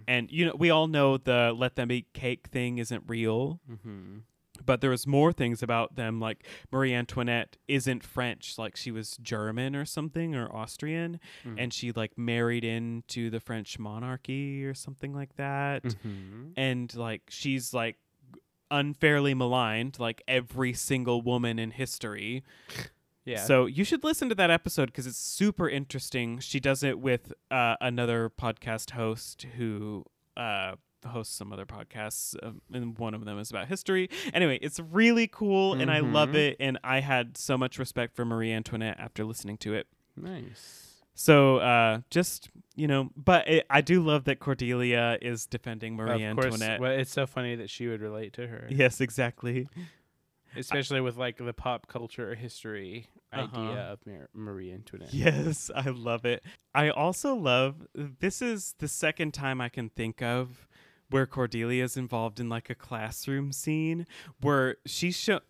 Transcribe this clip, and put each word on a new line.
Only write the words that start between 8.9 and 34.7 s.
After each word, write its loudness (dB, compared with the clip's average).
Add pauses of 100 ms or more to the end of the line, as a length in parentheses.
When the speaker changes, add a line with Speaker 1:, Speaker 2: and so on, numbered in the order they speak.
Speaker 1:
was -8
German -2
or -4
something, -4
or -4
Austrian, -6 (260)
Speaker 2:
Mm. -10
Speaker 1:
and -4
she, -6
like, -4
married 0
into -4
the -4
French -8
monarchy -6
or -4
something -10
like -8
that. -2
Speaker 2:
Mm-hmm. -8
Speaker 1:
And, 0
like, -6
she's, -2
like, -2 (760)
unfairly 4
maligned, 0
like -4
every 0
single 0
woman 2
in -4
history. -6 (840)
Speaker 2:
Yeah. -4
Speaker 1:
So 8
you 0
should 0
listen 0
to 0
that 6
episode 2
'cause -8
it's -10
super 0
interesting. -4
She -4
does 2
it 0
with, 0 (180)
uh, 2
another 0
podcast -6
host -4 (140)
who, -6 (300)
uh, -4 (300)
hosts -8
some -10
other -10
podcasts, -10
um, -12 (100)
and -6
one -4
of -10
them -8
is -8
about -6
history. -2 (240)
Anyway, 4
it's -6